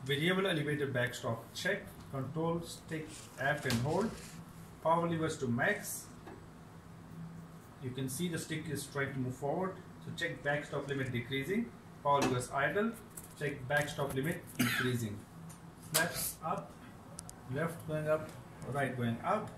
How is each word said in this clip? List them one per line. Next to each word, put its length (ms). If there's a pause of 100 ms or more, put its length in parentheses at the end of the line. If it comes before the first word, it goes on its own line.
Variable 420
elevator 400
backstop 560 (100)
check, 300 (280)
control 500
stick 460 (320)
aft 260
and 160
hold. 280 (720)
Power 260
levers 300
to 100
max. 580 (1800)
You 80
can 180
see 180
the 120
stick 320
is 160
trying 260
to 60
move 160
forward. 380 (300)
So 140
check 240
backstop 480
limit 220
decreasing. 560 (340)
Power 200
levers 280
idle. 420 (460)
Check 300
backstop 480
limit 260 (160)
increasing. 640 (760)
Flaps 500
up, 280 (840)
left 340
going 200
up, 220 (420)
right 260
going 260
up. 340